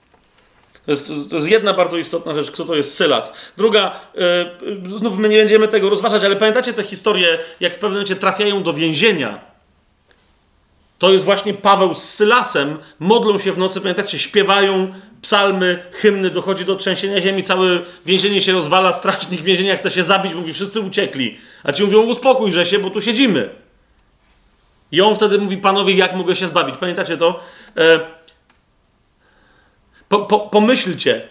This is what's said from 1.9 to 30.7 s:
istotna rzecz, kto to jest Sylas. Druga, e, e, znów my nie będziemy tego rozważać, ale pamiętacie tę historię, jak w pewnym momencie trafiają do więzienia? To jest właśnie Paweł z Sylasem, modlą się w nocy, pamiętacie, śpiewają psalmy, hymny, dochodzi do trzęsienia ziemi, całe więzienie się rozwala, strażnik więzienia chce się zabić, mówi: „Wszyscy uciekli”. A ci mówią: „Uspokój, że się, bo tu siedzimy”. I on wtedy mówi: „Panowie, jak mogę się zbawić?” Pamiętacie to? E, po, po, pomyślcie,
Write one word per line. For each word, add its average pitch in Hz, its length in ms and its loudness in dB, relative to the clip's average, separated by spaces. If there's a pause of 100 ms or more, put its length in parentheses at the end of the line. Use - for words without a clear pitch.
istotna 165 360 -6
rzecz, 147 180 -4
kto 165 140 -10
to 160 100 -4
jest 143 200 -4
Sylas. 139 380 0 (240)
Druga, 202 340 2 (240)
e, - 60 -8
e, 180 760 -2
znów 208 200 -4
my 214 120 2
nie 214 80 6
będziemy 214 300 6
tego 202 220 2
rozważać, 208 340 0
ale 196 120 2
pamiętacie 220 380 2
tę 208 100 -4
historię, 185 540 0 (220)
jak 175 140 -2
w - 20 -16
pewnym 208 160 -4
momencie 196 240 -4
trafiają 196 480 -2
do 165 100 -2
więzienia? 151 680 0 (1600)
To 185 120 4
jest 190 140 4
właśnie 196 280 0
Paweł 190 400 2
z - 100 -10
Sylasem, 190 720 0 (220)
modlą 202 400 2
się 196 140 -2
w 160 40 -8
nocy, 185 240 -4
pamiętacie, 196 380 -4
śpiewają 196 720 2 (280)
psalmy, 190 680 0
hymny, 196 380 0
dochodzi 180 360 -4
do 196 100 -2
trzęsienia 196 460 -4
ziemi, 190 220 0
całe 185 360 2 (260)
więzienie 190 360 2
się 190 100 0
rozwala, 185 420 2
strażnik - 480 -4
więzienia 185 360 0
chce 170 140 -4
się 180 120 -2
zabić, 180 300 0
mówi: 160 200 -10
„Wszyscy 196 260 -6
uciekli”. 185 580 -4 (260)
A 143 100 -2
ci 196 100 -2
mówią: 208 180 6
„Uspokój, 233 500 2
że 170 140 2
się, 190 140 0
bo 190 100 -4
tu 202 120 -4
siedzimy”. 208 480 2 (1400)
I 156 100 2
on 208 140 4
wtedy 208 220 0
mówi: 196 200 -4
„Panowie, 196 360 0
jak 180 220 0
mogę 180 200 -2
się 185 120 -6
zbawić?” 151 300 -2
Pamiętacie 175 400 -6
to? 170 220 0 (380)
E, 160 220 6 (2000)
po, 208 100 2
po, 208 200 0
pomyślcie, 208 920 0